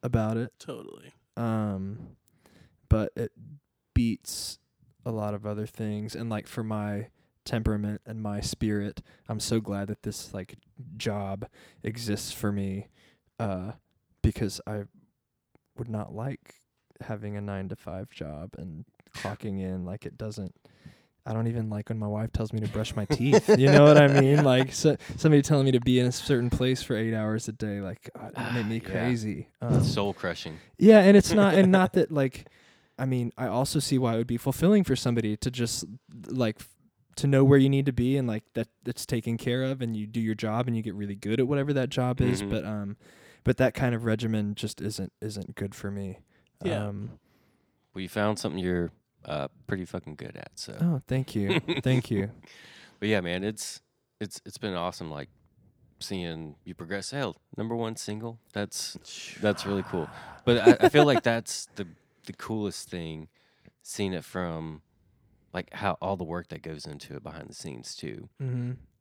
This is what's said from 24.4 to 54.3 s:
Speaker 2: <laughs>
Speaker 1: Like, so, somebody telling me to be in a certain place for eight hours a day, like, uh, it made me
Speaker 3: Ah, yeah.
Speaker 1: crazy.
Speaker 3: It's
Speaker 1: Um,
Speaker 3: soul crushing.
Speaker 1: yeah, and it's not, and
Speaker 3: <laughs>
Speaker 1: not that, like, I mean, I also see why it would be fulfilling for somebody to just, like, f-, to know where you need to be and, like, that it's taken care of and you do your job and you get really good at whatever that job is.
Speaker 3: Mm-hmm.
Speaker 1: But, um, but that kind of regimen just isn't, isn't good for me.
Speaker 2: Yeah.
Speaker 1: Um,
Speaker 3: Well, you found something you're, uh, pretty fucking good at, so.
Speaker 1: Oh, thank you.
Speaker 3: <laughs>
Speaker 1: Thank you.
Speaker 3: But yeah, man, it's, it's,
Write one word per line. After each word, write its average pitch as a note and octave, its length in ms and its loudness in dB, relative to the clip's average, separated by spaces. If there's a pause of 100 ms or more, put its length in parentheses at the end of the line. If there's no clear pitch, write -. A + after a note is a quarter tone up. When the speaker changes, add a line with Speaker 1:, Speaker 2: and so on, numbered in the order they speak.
Speaker 2:
<laughs> - 0 -
Speaker 1:
Like, C3 300 4
so, D3+ 220 2 (220)
somebody D3+ 260 8
telling C#3 220 4
me C3+ 80 4
to B2 80 6
be B2 180 4
in B2 80 4
a B2 40 2
certain B2 380 0
place B2+ 320 2
for - 140 -4
eight A2+ 180 0
hours A2 340 -2
a A2+ 40 -6
day, G#2 300 -6
like, G2 280 -10 (100)
uh, - 160 -12
it A#2+ 180 -4
made A#2 140 -2
me A2+ 160 -2
Speaker 3:
Ah, - 40 -12
yeah. F#2+ 40 -8
Speaker 1:
crazy. A2 580 -2 (120)
Speaker 3:
It's A#2+ 160 0
Speaker 1:
Um, - 60 4
Speaker 3:
soul G2+ 300 0
crushing. E2+ 440 -8 (220)
Speaker 1:
yeah, G#3 220 12
and G3 140 12
it's G3 180 8
not, G3+ 200 6
and F#3+ 180 8
Speaker 3:
<laughs> - 0 -
Speaker 1:
not F#3 220 6
that, F3 180 2
like, C3+ 360 -2 (500)
I B2+ 80 -4
mean, B2 320 0
I A2 100 -4
also B2+ 320 0
see C#3 200 0
why A#2+ 160 2
it - 20 2
would A2+ 100 0
be A#2 100 -2
fulfilling F3+ 480 4
for C3+ 100 2
somebody A2+ 420 0
to C3+ 140 -2
just, A#2+ 320 -4 (440)
like, A#2 340 -2
f-, - 80 -20 (480)
to C#3+ 100 0
know C#3 160 6
where C#3 160 8
you C3+ 100 6
need C#3 180 2
to C3+ 60 0
be B2 220 2
and, C3 120 0
like, A2 160 -4 (100)
that A2+ 160 -4 (160)
it's - 200 -8
taken A#2 320 -2
care B2+ 260 -2
of C3 180 -4
and A2+ 160 -4
you G#2+ 100 -6
do A2+ 140 -4
your A2 140 0
job A2+ 320 -2
and A#2 100 0
you A2+ 40 -2
get G#2+ 140 -6
really G2+ 200 -6
good G#2+ 260 -2
at B2+ 60 4
whatever C#3+ 260 0
that C3 160 0
job B2 320 0
is. B2 200 2
Speaker 3:
Mm-hmm. G2+ 100 -4
Speaker 1:
But, G2+ 140 -2
um, G#2 300 -6 (480)
but B2+ 140 2
that B2+ 160 2
kind B2 200 0
of A#2 120 -4
regimen A2 500 0
just - 260 -8
isn't, G2 300 -6 (100)
isn't G#2+ 340 -10
good G2+ 200 -8
for G2 160 -8
me. G2 280 -8 (440)
Speaker 2:
Yeah. G#2 240 -2
Speaker 1:
Um, G2+ 320 -10 (760)
Speaker 3:
Well, F#2 80 -8
you F#2 80 -6
found G#2+ 300 0
something F2+ 240 -4
you're, F2 280 0 (340)
uh, - 240 -4 (180)
pretty F#2+ 180 -6
fucking D#2 300 -12
good - 220 -14
at, G1+ 180 -16
so. - 240 -14
Speaker 1:
Oh, E3 280 0
thank C3 280 -4
you. A2 240 0
Speaker 3:
<laughs> D#3 240 -4
Speaker 1:
Thank B2+ 280 2
you. G#2 200 -2 (680)
Speaker 3:
But G#2 100 -2
yeah, G#2 120 2
man, F2+ 220 -4
it's, - 380 -8 (400)
it's, G#2 240 -10